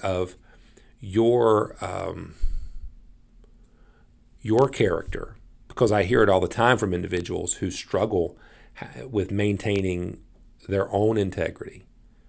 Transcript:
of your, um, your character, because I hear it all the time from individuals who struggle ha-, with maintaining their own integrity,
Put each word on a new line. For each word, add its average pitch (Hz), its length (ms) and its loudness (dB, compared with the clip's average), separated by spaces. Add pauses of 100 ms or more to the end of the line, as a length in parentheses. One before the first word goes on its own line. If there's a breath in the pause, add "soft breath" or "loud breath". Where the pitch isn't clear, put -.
of 92 320 -2 (640 soft breath)
your, 110 800 2
um, 90 540 -8 (2000 loud breath)
your 117 280 2
character, 87 680 -2 (320)
because 107 240 2
I 104 100 4
hear 110 220 4
it 101 40 6
all 95 120 6
the 90 80 4
time 117 300 4
from 101 140 -2
individuals 90 600 -4
who 92 160 -4
struggle 95 680 -2 (380 loud breath)
ha-, - 340 -14
with 101 220 -2
maintaining 98 880 -2 (480)
their 98 240 -2
own 107 240 2
integrity, - 680 -4 (440 soft breath)